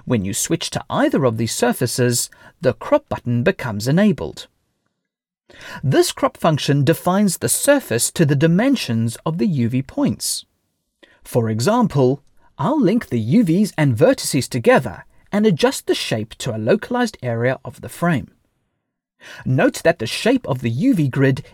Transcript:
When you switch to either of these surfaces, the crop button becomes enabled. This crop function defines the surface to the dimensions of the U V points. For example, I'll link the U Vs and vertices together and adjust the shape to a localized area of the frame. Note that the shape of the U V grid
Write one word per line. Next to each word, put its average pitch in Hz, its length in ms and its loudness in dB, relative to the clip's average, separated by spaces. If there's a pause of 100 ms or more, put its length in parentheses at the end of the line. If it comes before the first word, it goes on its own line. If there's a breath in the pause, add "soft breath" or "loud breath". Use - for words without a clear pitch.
When 113 220 0
you 95 80 -4
switch - 380 -4
to - 180 -6
either 247 340 0
of 117 140 2
these 117 180 -4
surfaces, 127 760 0 (300 loud breath)
the 131 140 2
crop - 340 -2
button 120 340 -2
becomes 120 460 -2
enabled. 160 600 0 (1400 loud breath)
This 285 280 2
crop - 260 -4
function 147 460 2
defines 180 540 2
the - 120 -4
surface - 600 0
to - 140 2
the 143 100 2
dimensions 160 800 2 (120)
of 160 100 -4
the 233 80 0
U 139 240 0
V 139 140 -2
points. - 600 -2 (800 soft breath)
For 113 280 0
example, 139 720 0 (340)
I'll 269 240 0
link 220 260 0
the 120 120 -2
U 135 240 2
Vs 185 340 0
and 143 180 2
vertices 147 540 0
together 127 560 0 (260)
and 208 140 2
adjust 220 400 0
the 370 80 0
shape - 460 -4
to 120 140 -6
a 110 40 -6
localized 214 640 -2
area 123 420 -2
of - 180 -14
the - 80 -14
frame. 170 420 -2 (1120 loud breath)
Note 131 380 0
that 160 160 2
the 110 80 -4
shape - 400 0
of 127 140 -4
the 120 100 0
U 208 240 2
V 151 140 2
grid 135 440 2